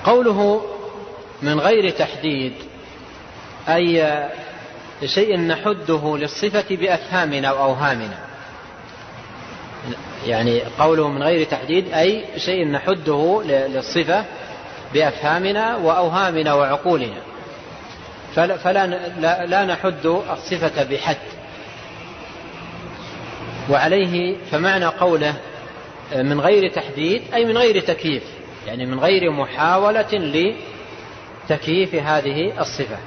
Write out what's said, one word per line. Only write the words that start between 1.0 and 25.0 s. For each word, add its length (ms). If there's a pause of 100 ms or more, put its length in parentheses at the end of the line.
"من 180
غير 300
تحديد" 640 (1160)
أي 500 (840)
شيء 340
نحده 800
للصفة 580
بأفهامنا 760
وأوهامنا، 680 (2000)
يعني 360 (180)
قوله 300
"من 140
غير 220
تحديد" 480
أي 320 (120)
شيء 300
نحده 760
ل-، 60
للصفة 720 (680)
بأفهامنا 800
وأوهامنا 800
وعقولنا، 680 (1120)
فلا، 220
فلا 280
ن-، 360
لا، 240
لا 200
نحد 400
الصفة 800
بحد. 340 (2500)
وعليه 680 (140)
فمعنى 340
قوله 480 (840)